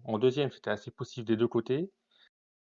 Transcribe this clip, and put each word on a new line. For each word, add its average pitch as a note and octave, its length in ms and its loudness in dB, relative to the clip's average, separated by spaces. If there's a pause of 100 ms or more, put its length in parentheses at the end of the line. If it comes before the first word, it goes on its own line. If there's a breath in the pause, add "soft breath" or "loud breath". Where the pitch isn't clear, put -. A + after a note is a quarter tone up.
En A2 160 -2
deuxième, B2+ 320 2
c'était - 180 -8
assez - 220 -4
possible - 340 -10
des A2 120 2
deux A#2 100 4
côtés. C3 420 0 (840 soft breath)